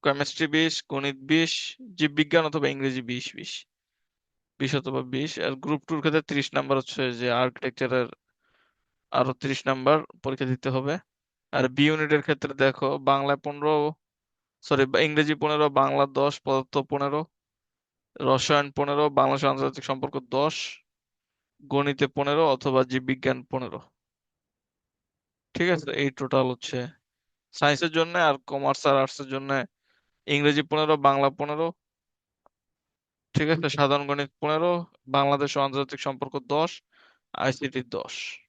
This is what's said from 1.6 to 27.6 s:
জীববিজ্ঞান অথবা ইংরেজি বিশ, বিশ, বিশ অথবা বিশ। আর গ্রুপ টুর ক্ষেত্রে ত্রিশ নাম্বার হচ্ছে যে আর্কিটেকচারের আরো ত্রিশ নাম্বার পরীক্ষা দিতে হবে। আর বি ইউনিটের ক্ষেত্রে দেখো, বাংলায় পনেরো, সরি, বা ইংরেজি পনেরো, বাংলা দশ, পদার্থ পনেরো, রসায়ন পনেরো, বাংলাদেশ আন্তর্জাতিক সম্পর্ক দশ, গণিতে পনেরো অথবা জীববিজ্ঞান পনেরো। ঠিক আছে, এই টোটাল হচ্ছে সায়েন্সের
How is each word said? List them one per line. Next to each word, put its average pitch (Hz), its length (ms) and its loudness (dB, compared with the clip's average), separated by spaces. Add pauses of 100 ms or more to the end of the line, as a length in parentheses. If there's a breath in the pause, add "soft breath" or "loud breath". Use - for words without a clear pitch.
জীববিজ্ঞান 151 500 2
অথবা 143 240 -2
ইংরেজি 135 280 -4 (100)
বিশ, 123 140 -6 (120)
বিশ, - 140 -12 (1080)
বিশ 135 120 -2 (100)
অথবা 131 200 -4 (120)
বিশ। 147 180 -4 (140)
আর 135 80 -2 (100)
গ্রুপ 143 240 -4
টুর 160 160 -4
ক্ষেত্রে 156 260 2
ত্রিশ 143 180 -2 (100)
নাম্বার 139 240 0
হচ্ছে - 200 -8 (180)
যে 123 80 -2 (140)
আর্কিটেকচারের 127 680 -2 (1040)
আরো 131 200 2 (100)
ত্রিশ 139 180 -4 (100)
নাম্বার 135 280 4 (260)
পরীক্ষা 135 300 -4
দিতে 127 220 -4
হবে। 135 180 -2 (600)
আর 131 100 2 (120)
বি 143 140 4
ইউনিটের 151 360 2
ক্ষেত্রে 143 260 -2 (120)
দেখো, 135 260 2 (200)
বাংলায় 139 360 2
পনেরো, 147 300 0 (880)
সরি, 135 280 4
বা - 60 2 (100)
ইংরেজি 151 360 2
পনেরো, 151 220 2 (160)
বাংলা 139 240 4 (140)
দশ, 139 140 2 (120)
পদার্থ 135 300 -2 (160)
পনেরো, 143 300 -2 (1040)
রসায়ন 143 400 4 (100)
পনেরো, 143 280 2 (140)
বাংলাদেশ 135 320 2
আন্তর্জাতিক 135 380 -4
সম্পর্ক 135 260 -4 (220)
দশ, 151 180 0 (1080)
গণিতে 139 420 0 (120)
পনেরো 143 260 2 (120)
অথবা 131 260 2 (100)
জীববিজ্ঞান 131 480 -2 (120)
পনেরো। 123 280 -8 (1800)
ঠিক 175 200 0
আছে, 160 140 -8 (120)
এই 139 80 0 (100)
টোটাল 131 340 0
হচ্ছে - 240 -8 (760)
সায়েন্সের 147 440 2